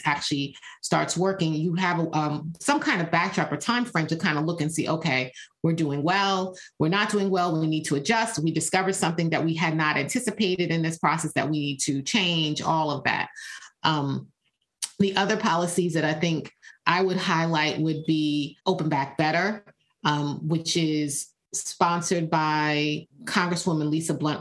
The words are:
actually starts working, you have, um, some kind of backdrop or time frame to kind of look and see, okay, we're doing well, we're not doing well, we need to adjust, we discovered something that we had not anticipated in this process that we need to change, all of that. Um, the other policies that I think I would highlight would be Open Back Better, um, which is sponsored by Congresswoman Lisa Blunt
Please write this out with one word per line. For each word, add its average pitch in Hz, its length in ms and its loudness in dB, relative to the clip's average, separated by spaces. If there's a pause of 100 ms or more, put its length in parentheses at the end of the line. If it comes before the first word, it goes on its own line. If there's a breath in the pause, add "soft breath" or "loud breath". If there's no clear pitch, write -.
actually 143 500 -2 (260 loud breath)
starts 156 340 0
working, 175 380 0
you 165 220 0
have, 175 240 0 (140)
um, 147 460 -2
some 294 200 0
kind 294 200 0
of 160 120 -4
backdrop 170 400 0
or 147 60 -2
time 240 280 0
frame 160 220 2
to 165 80 -2
kind 160 240 0
of 156 60 0
look 170 140 -2
and 151 140 -2
see, 143 160 -2
okay, 131 420 0 (300 loud breath)
we're 165 120 2
doing 143 280 0
well, 185 560 0 (220 loud breath)
we're 151 80 2
not 208 240 2
doing 196 180 2
well, 175 320 2
we 160 60 2
need 156 160 0
to 147 120 0
adjust, 220 440 0
we 160 120 0
discovered 185 440 0
something 165 340 2
that 156 160 0
we 165 80 2
had 160 240 0
not 151 180 2
anticipated 180 760 0
in 165 100 0
this 165 160 -2
process 160 360 0
that 123 140 0
we 151 120 0
need 143 220 -2
to 139 200 0
change, 165 580 0
all 156 300 0
of 139 140 -4
that. - 240 0 (560 loud breath)
Um, 139 460 0 (680)
the 196 180 2
other 196 220 2
policies 175 560 0
that 156 120 2
I 151 80 0
think 160 380 -2 (360 loud breath)
I 180 160 4
would 180 140 0
highlight 160 640 2
would 156 280 0
be 151 580 0
Open 165 240 0
Back 139 260 -2
Better, 175 480 0 (400)
um, 147 440 0
which 165 280 0
is 151 520 -2 (240)
sponsored 175 800 0
by 151 800 2 (160)
Congresswoman 170 640 0
Lisa 156 240 0
Blunt 147 280 -2